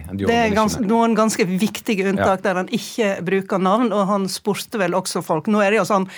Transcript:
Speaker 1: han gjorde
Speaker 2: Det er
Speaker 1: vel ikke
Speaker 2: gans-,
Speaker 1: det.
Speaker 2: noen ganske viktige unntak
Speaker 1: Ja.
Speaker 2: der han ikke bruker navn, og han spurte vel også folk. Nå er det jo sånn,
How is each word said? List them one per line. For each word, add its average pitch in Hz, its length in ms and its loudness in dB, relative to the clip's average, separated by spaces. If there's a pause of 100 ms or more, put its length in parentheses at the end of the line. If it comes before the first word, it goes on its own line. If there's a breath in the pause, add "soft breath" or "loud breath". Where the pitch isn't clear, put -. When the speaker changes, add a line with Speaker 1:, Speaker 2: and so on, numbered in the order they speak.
Speaker 1:
han 92 100 -8
gjorde 98 140 0
Speaker 2:
Det 233 80 2
er 233 60 4
Speaker 1:
vel 208 80 2
ikke 196 40 0
Speaker 2:
gans-, 208 220 2
Speaker 1:
det. 185 100 -2
Speaker 2:
noen 226 300 2
ganske 220 260 2
viktige 190 640 -2
unntak 196 300 2
Speaker 1:
Ja. 190 60 -10
Speaker 2:
der 190 100 0
han 185 140 -4
ikke 220 400 -2 (180)
bruker 190 340 0
navn, 208 320 2
og 202 140 2
han 190 220 0
spurte - 500 -6
vel 175 160 0
også 185 260 -2
folk. 160 300 -2
Nå 208 100 4
er 202 140 2
det 220 60 4
jo 180 40 0
sånn, 190 220 2 (120)